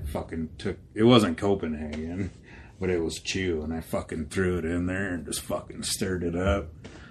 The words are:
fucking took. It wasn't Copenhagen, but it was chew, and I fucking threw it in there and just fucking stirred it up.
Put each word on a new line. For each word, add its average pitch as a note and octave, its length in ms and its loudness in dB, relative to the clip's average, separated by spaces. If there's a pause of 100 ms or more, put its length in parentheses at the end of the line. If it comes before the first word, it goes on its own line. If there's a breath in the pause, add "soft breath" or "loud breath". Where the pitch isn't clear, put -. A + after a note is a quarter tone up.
(120)
fucking - 460 -4
took. F2+ 200 -4 (160)
It G#2 100 2
wasn't A2 340 8
Copenhagen, E2 920 -2 (500 soft breath)
but F#2 80 2
it F2 120 2
was D#2+ 200 -2
chew, F2+ 420 0
and D#2 100 -4
I D#2+ 60 -2
fucking E2 480 -4
threw F#2 300 2
it D#2+ 80 -2
in F2 220 0
there F#2 260 -2
and E2 120 -4
just - 160 -4
fucking - 420 -6
stirred F#2 400 -2
it E2+ 120 0
up. G2 320 2 (440 loud breath)